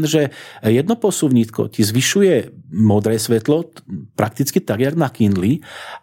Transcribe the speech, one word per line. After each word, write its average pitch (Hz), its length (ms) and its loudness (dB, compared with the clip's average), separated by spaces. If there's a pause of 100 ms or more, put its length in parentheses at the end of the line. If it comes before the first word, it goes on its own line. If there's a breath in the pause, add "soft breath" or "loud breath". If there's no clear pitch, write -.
že 151 140 2 (420 loud breath)
jedno 131 320 2
posuvnítko 120 720 0
ti 110 160 -2
zvyšuje 131 720 0 (160)
modré 107 480 2
svetlo, 143 480 0
t-, - 160 -20 (320)
prakticky 131 480 -2
tak, 107 160 -4
jak 139 160 -2
na 147 160 0
Kindle, 104 480 0 (420 loud breath)